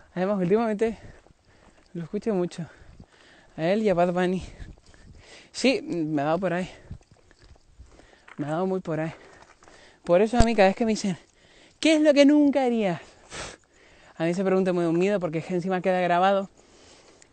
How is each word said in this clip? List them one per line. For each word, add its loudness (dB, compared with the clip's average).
Además, -2
últimamente 0
lo -10
escucho -6
mucho. -4
A -6
él 0
y 2
a 2
Bad 0
Bunny. -2
Sí, 0
me -4
ha -2
dado -2
por -2
ahí. -6
Me -6
ha -6
dado -2
muy -4
por -6
ahí. -8
Por 4
eso 0
a 6
mí 0
cada 6
vez -4
que -2
me 0
dicen, -4
"¿Qué 2
es 2
lo 4
que 6
nunca 4
harías?". -2
A -4
mí 0
se -2
pregunta 2
muy 0
un 0
miedo 2
porque -4
es -10
que -8
encima -2
queda 0
grabado. 2